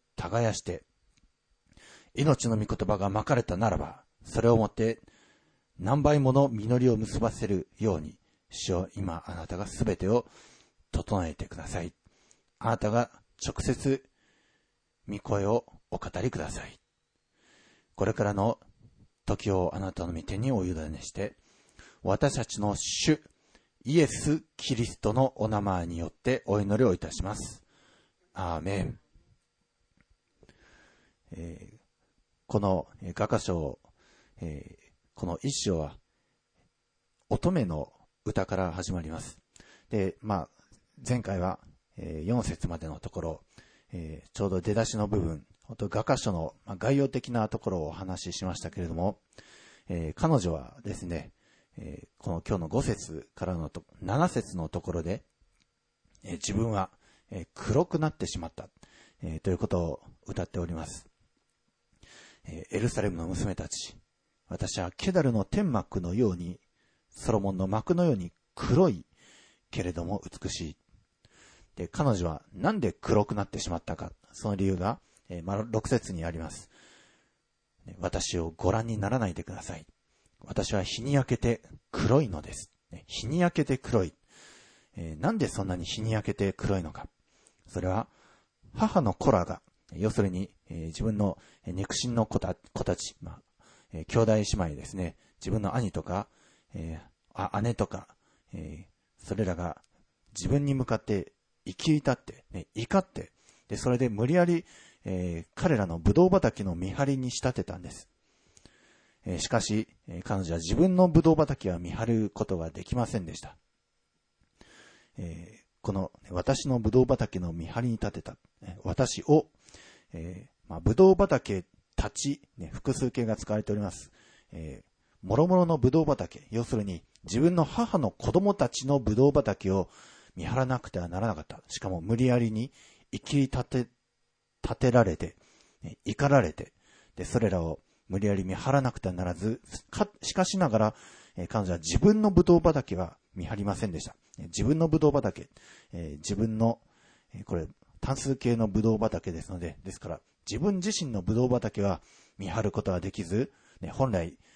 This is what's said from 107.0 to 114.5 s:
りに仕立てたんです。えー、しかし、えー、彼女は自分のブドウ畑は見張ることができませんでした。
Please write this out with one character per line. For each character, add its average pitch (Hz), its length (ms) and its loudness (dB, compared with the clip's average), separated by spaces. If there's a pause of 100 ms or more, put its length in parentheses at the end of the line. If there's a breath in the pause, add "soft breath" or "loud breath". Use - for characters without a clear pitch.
り 135 140 0
に 127 100 -4
仕 - 140 -6
立 127 140 0
て 95 60 -2
た 87 120 -10
ん 90 80 -14
で - 80 -14
す。 - 180 -20 (1160 soft breath)
え 90 100 -6
ー、 82 40 -4
し - 80 -4
か 117 140 2
し、 107 260 0 (200)
え 87 140 -10
ー、 - 20 -10
彼 98 200 -2
女 160 100 -4
は 170 40 0
自 165 160 -4
分 180 220 6
の 185 120 8
ブ 165 140 8
ド 165 120 8
ウ - 20 2
畑 147 340 0
は 87 80 0
見 87 140 -8
張 113 140 -4
る 110 260 2
こ - 140 -2
と 95 120 -2
が 82 140 -4
で 92 120 -12
き - 120 -6
ま 123 100 2
せ 110 140 -4
ん 90 80 -8
で 80 80 -10
し - 60 -14
た。 - 160 -16 (1600 loud breath)